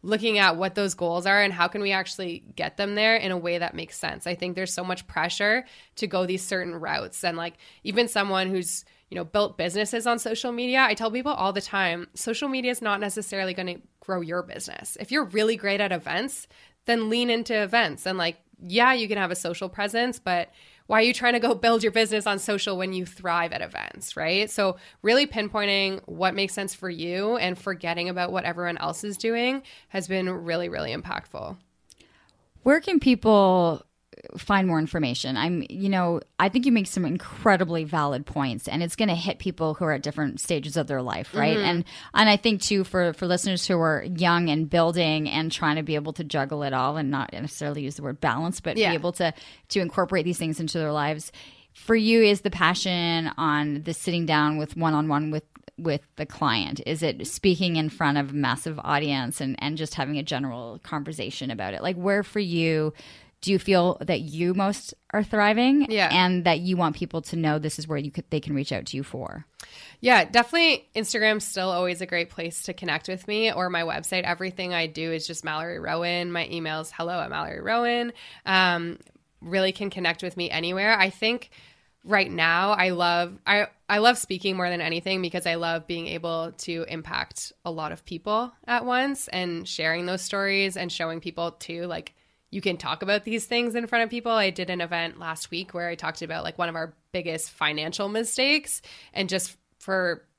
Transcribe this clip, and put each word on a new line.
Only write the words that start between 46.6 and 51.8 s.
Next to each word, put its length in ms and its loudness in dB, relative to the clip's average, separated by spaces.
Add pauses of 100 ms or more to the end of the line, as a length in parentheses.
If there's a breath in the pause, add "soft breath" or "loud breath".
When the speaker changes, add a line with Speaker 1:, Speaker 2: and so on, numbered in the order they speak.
Speaker 2:
it 100 -2
all 240 0
and 120 -2
not 220 -2
necessarily 520 -6
use 120 -8
the 80 -12
word 160 -6
balance, 400 0
but 160 -4
Speaker 1:
Yeah. 140 2
Speaker 2:
be 60 0
able 180 -2
to, 200 0 (360 loud breath)
to 100 0
incorporate 460 0
these 120 0
things 220 -2
into 200 -2
their 120 0
lives, 400 -2 (400 loud breath)
for 240 0